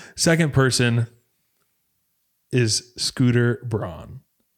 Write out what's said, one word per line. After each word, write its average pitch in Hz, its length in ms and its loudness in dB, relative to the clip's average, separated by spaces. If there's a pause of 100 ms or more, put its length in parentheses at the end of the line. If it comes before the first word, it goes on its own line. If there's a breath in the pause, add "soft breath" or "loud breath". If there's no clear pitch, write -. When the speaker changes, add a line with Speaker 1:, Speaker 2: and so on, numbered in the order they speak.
Speaker 1:
<laughs> - 80 -20
Speaker 2:
Second 165 360 0
person 120 560 2 (1400)
is 120 440 0
Scooter 120 680 0
Braun. 110 560 -8 (380)